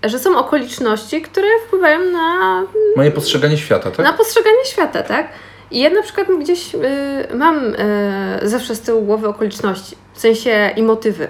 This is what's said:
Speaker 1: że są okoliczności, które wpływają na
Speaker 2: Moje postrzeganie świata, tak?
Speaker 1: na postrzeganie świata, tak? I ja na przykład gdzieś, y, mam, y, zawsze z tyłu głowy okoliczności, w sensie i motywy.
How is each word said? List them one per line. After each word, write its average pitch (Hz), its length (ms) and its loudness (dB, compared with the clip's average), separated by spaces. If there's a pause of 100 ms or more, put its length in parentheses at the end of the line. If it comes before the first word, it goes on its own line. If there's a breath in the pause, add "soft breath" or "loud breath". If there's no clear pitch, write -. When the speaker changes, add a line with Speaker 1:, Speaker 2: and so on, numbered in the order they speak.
Speaker 1:
że 226 160 -2
są 370 180 2
okoliczności, 240 840 -2
które 392 260 -2 (200)
wpływają 349 320 2 (120)
na 359 520 0 (320)
Speaker 2:
Moje 147 160 4
postrzeganie 147 460 0
świata, - 340 -2
tak? 247 140 0
Speaker 1:
na 311 80 4
postrzeganie 440 520 2
świata, - 380 -2
tak? 294 240 -4 (440 loud breath)
I 233 80 -4
ja 277 100 4
na 392 120 2
przykład 403 260 -4 (140)
gdzieś, 349 340 -2
y, - 40 -4 (560)
mam, 294 300 2
y, 214 100 -2 (680)
zawsze 226 320 -2
z 214 60 -10
tyłu 226 200 2
głowy 214 260 0
okoliczności, 208 680 -4 (180)
w - 60 -20
sensie 226 560 2
i 220 80 2
motywy. 220 460 0